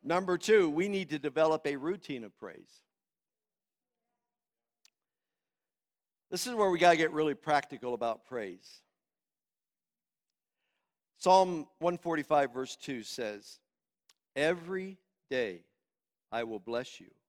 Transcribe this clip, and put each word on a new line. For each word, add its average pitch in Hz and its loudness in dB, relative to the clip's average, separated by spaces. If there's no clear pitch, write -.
Number 180 0
two, 202 4
we 165 0
need 190 -2
to 151 -6
develop 151 2
a 143 -2
routine 143 -8
of 101 -18
praise. - -18
This 180 -6
is 247 -6
where 214 2
we 175 0
gotta 170 8
get 160 0
really 151 0
practical 135 -2
about 113 -4
praise. 101 -12
Psalm 185 4
one 175 -2
forty-five, 147 0
verse 127 -8
two 127 -10
says, 107 -10
"Every 180 -4
day 107 -4
I 117 -4
will 110 -8
bless 117 -8
you 92 -20